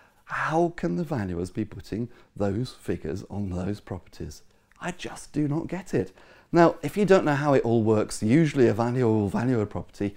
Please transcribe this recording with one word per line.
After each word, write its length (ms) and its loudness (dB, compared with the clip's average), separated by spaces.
How 500 -2
can 200 -4
the 80 -6
valuers 480 -6
be 120 -6
putting 460 -10
those 360 -4
figures 580 -8
on 220 -6
those 280 -6
properties? 640 -14
I 100 -6
just 400 -14
do 160 -2
not 200 -4
get 260 -10
it. 180 -2
Now, 300 6
if 160 -6
you 80 2
don't 200 6
know 100 2
how 180 2
it 100 4
all 200 4
works, 400 0
usually 440 4
a 60 4
valuer 340 0
will 220 2
value 300 0
a 80 0
property 500 -6